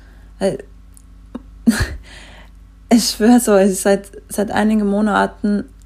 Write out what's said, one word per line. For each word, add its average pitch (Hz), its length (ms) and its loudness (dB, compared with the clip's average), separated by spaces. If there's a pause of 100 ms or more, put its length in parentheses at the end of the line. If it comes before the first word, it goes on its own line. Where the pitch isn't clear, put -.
(380)
Weil - 260 -4 (1000)
<laughs> 226 60 4 (1200)
ich 233 200 2
schwör 233 300 4
so, 220 140 2
es 196 180 4
ist 190 100 -6
seit, 196 280 0 (180)
seit 208 220 -6
einigen 214 360 0
Monaten 202 800 -2 (220)